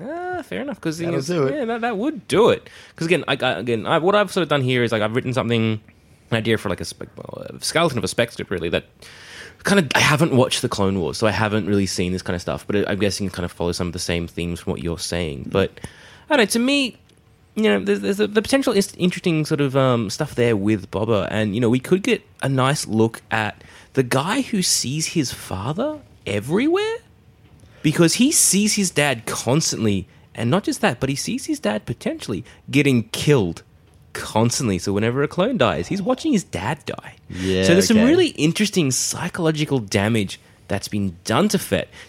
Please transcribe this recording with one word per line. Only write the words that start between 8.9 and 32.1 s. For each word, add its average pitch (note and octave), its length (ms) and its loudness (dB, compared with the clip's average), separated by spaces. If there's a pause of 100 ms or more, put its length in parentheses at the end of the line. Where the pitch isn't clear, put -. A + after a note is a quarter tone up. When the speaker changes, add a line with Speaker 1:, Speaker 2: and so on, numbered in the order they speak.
Speaker 1:
kind G3 160 4
of, C#3+ 160 0
I - 40 4
haven't D3 360 4
watched - 280 4
the B2 60 -2
Clone G2 300 0
Wars, D2+ 180 -2
so A2 100 2
I G#2 40 4
haven't G#2 340 0
really G2 200 2
seen F2+ 260 -2
this F#2 100 -4
kind F#2 140 -4
of F2 60 -6
stuff, D2+ 260 -6
but G2+ 80 -2
it, G2+ 140 0
I'm G2 100 -2
guessing G2+ 260 0
it F2+ 60 -4
kind F2 140 -4
of - 80 -10
follows F2 240 -2
some F2 100 -2
of E2 60 -6
the F2+ 60 -8
same E2+ 280 -2
themes E2+ 320 -6
from F#2+ 140 -6
what - 100 -8
you're E2 160 -4
saying. D#2+ 500 -6
But, F#2+ 300 0 (500)
I D#4 60 4
don't C4 40 4
know, G#3+ 80 6
to A#3 120 -2
me, C4 380 0 (580)
you G#3+ 100 2
know, G3+ 180 4
there's, G3+ 160 0
there's G3 180 -2
the, G#3+ 80 2
the G#3 160 0
potential C4+ 320 0
is-, G3 240 0
interesting E3 480 0
sort D3 160 0
of, C3+ 160 0
um, A#2+ 320 4
stuff - 240 -6
there A#2 240 2
with G2+ 320 0
Boba, G#2+ 400 0
and, G#2+ 240 0
you A#2+ 80 -2
know, A#2 80 4
we B2+ 100 4
could F#3+ 220 0
get G#3+ 220 0 (180)
a C3+ 80 -2
nice C3+ 380 0
look A2+ 420 2
at A2 340 -2 (300)
the C3+ 80 4
guy C#3+ 400 0
who G3+ 220 -2
sees D3+ 500 -2
his C#3 180 0
father E3 680 -6 (260)
everywhere, C4+ 720 0 (880)
because E3 320 4
he C4+ 160 4
sees G#3 440 2
his G3 140 0
dad C#3 380 0
constantly, A2+ 800 0 (260)
and A#2 160 -2
not F#3 140 2
just - 180 -4
that, D#3+ 180 0
but C3+ 100 0
he C#3 60 -2
sees A#3 300 -6
his D4+ 140 -4
dad G#3+ 260 -4
potentially A#3 580 -6 (280)